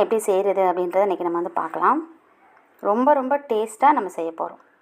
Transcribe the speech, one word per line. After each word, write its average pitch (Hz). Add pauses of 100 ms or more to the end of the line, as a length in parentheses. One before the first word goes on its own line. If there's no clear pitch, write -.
எப்படி 220
செய்யறது 196
அப்படின்றத 180
இன்னைக்கு 175
நம்ம 170
வந்து 180
பார்க்கலாம். 180 (920)
ரொம்ப, 254
ரொம்ப 262 (160)
டேஸ்டா 226
நம்ம 190 (100)
செய்ய 165 (100)
போறோம். 170 (200)